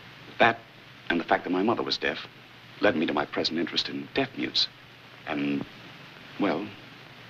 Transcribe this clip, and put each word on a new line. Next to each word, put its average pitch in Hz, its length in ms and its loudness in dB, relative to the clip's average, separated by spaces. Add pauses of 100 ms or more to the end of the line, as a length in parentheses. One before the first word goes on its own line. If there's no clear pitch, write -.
(380)
That, 117 200 8 (520)
and 85 100 4
the - 60 -4
fact 95 180 4
that 90 60 -4
my 90 140 4
mother 110 200 4
was 69 140 0
deaf, 71 200 0 (600)
led 101 160 6
me 80 100 4
to 76 60 0
my 73 140 2
present 80 340 0
interest 82 300 0
in 69 240 -6
deaf 135 240 2
mutes. - 320 0 (580)
And, 71 380 0 (760)
well, 101 260 2 (640)